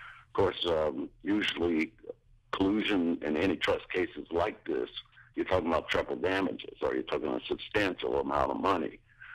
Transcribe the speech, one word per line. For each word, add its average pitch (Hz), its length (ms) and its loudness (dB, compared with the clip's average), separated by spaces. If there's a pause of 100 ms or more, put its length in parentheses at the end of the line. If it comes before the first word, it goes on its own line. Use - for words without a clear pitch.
(280)
Of - 40 -18
course, 95 340 2
um, 78 440 0 (140)
usually 85 680 0 (600)
collusion 95 720 2
and 76 140 0
antitrust 85 560 0
cases - 380 -2
like 87 340 -2
this, 64 240 -2 (460)
you're 82 100 -2
talking 87 240 2
about 80 200 0
triple 73 280 0
damages, 92 640 -2
or 64 120 0
you're 65 100 0
talking - 220 -2
about 64 160 -2
a - 40 -14
substantial 90 760 0
amount 69 300 2
of 58 100 -4
money. 90 380 0 (360)